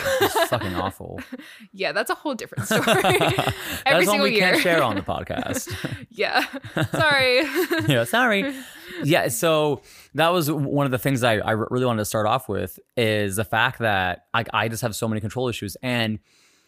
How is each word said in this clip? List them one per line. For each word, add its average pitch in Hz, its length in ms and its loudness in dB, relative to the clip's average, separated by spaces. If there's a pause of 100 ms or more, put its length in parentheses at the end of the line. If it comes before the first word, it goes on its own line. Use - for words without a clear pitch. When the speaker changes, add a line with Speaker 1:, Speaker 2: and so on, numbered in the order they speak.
(200)
Speaker 1:
He's 392 140 2 (160)
fucking 101 260 -4
Speaker 2:
<laughs> 90 80 -2
Speaker 1:
awful. 90 380 -8 (500)
Speaker 2:
Yeah, 185 220 -4
that's 202 160 -2
a 359 60 -2
whole 294 180 -4
different - 320 -8
story. 214 160 2
Speaker 1:
<laughs> - 40 -2
Speaker 2:
Every 226 340 4
Speaker 1:
That's - 680 -2
one 180 200 4
Speaker 2:
single 208 180 2
Speaker 1:
we - 80 2
Speaker 2:
year. 190 200 4
Speaker 1:
can't 311 100 2
share 170 220 4
on 110 120 0
the - 80 -4
podcast. - 760 -6
Speaker 2:
<laughs> - 320 -8
Yeah. - 320 -2 (320)
Speaker 1:
<laughs> 156 160 -2
Speaker 2:
Sorry. 277 520 4 (440)
Speaker 1:
Yeah, - 160 4
sorry. 233 500 2 (520)
Yeah, 139 240 4
so 151 520 2 (340)
that 156 140 4
was 175 180 2
w-, 147 200 -2
one 143 180 0
of 131 60 0
the 127 60 0
things 131 260 0
I, 117 140 4
I 95 140 0
re-, 110 200 0
really 127 140 0
wanted 117 140 2
to 107 60 0
start 107 220 0
off 123 220 0
with 95 280 -4 (200)
is 104 400 2
the 110 80 -2
fact 117 340 0
that 95 540 0
I, 117 180 2
I 110 160 0
just 113 140 -6
have 113 160 -2
so 117 100 -2
many 107 140 -2
control 123 260 -4
issues. 107 340 -6
And 113 380 -2 (480)